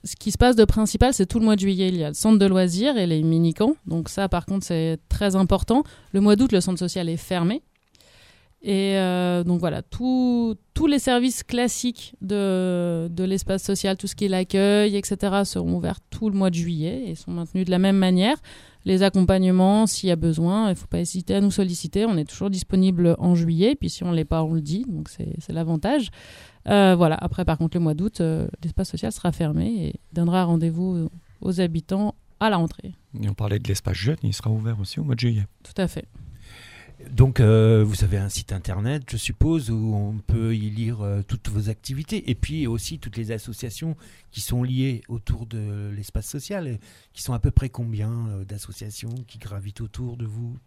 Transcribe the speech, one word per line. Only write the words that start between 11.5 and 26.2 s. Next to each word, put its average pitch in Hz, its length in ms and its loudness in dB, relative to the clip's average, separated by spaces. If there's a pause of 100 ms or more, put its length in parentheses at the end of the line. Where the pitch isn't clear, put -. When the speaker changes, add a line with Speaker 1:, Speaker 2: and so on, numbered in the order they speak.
Speaker 1:
de, 185 920 -2
de 175 140 -4
l'espace 190 360 -2
social, 190 360 -2
tout 202 100 -10
ce - 80 -8
qui - 100 -4
est 196 40 0
l'accueil, 196 680 2
et 202 80 0
cetera, 202 400 0
seront 175 320 -2
ouverts 170 240 -4 (100)
tout 220 200 -4
le 196 80 -2
mois 190 120 4
de 170 60 -2
juillet 170 520 -2
et 160 80 -8
sont - 160 -14
maintenus 175 340 -4
de 180 60 -2
la 180 80 2
même 196 180 4
manière. 185 400 4 (480)
Les 190 180 4
accompagnements, 190 840 4
s'il - 240 -2
y - 40 4
a 170 40 2
besoin, 170 520 0
il 180 60 0
faut - 120 -14
pas 170 120 -2
hésiter 180 360 -4
à 196 60 2
nous 196 100 4
solliciter. 190 540 -2
On 214 120 2
est 151 120 0
toujours 196 200 -6
disponible 185 680 2
en 175 160 4
juillet. 170 400 2
Puis 185 140 -6
si - 140 -10
on 180 80 -2
l'est 160 140 0
pas, 160 180 0
on 156 100 -2
le 160 80 0
dit. 170 260 -4
Donc 156 220 -8
c'est, - 300 -10
c'est - 140 -12
l'avantage. 170 560 -2 (600)